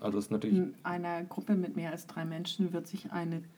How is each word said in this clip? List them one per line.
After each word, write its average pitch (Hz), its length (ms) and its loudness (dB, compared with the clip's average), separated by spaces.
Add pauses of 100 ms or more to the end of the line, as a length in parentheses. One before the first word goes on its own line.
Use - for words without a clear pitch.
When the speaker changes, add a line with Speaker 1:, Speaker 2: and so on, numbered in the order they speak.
Speaker 1:
Also 104 160 2
es 101 80 0
ist - 60 -2
natürlich 110 260 4
Speaker 2:
In 185 160 4 (100)
einer 175 400 -2
Gruppe 202 320 0
mit 180 220 2
mehr 165 140 -2
als 175 160 -8
drei 165 180 -4
Menschen 170 480 0
wird 170 140 -2
sich - 260 -8
eine, 165 300 -2 (140)